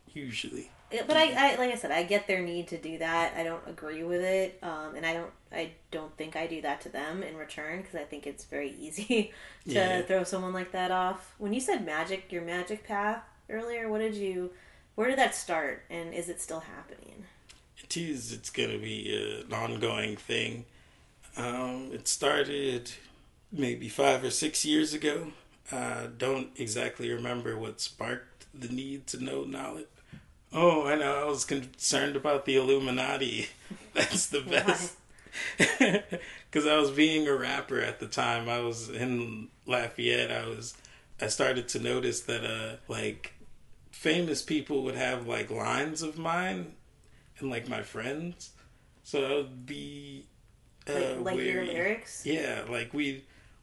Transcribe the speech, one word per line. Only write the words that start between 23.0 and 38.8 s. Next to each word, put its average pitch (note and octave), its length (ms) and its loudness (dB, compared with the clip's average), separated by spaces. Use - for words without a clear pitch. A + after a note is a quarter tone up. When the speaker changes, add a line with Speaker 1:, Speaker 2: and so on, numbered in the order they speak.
Speaker 1:
maybe B2 360 0
five C3 360 4
or B2+ 60 0
six - 340 0
years D3+ 280 4
ago. D3+ 400 -2
I A#2+ 380 -4
don't C3 380 0
exactly A#2+ 560 -2
remember A#2+ 440 -2
what A2 240 -6
sparked - 720 -6
the B2 160 -10
need C3+ 400 -6
to B2 140 -6
know C#3 220 -4
knowledge. - 420 -8
Oh, D#3+ 320 8
I C#3+ 120 4
know. C#3+ 180 4
I C#3+ 120 2
was C#3 180 2
concerned C#3 720 0
about C#3 280 2
the C3+ 120 6
Illuminati. C3 880 4
<laughs> - 240 -12
That's - 320 2
the C#3+ 140 0
Speaker 2:
Why? C3 100 -4
Speaker 1:
best. F3 460 2
<laughs> G3+ 640 4
'Cause D3+ 160 4
I D3+ 100 8
was D3 140 6
being D#3 380 6
a C#3 60 6
rapper C3 460 0
at A#2 200 -2
the - 80 -8
time. A#2+ 400 0
I A#2+ 100 0
was A#2 320 -2